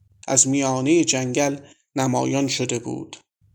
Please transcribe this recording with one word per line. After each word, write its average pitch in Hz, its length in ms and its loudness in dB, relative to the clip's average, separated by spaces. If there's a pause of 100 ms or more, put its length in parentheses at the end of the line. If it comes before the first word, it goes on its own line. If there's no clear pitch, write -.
(280)
از 135 200 2
میانهٔ 139 560 2
جنگل 139 520 0 (400)
نمایان 131 520 0
شده 123 300 -2
بود. 127 380 -10 (380)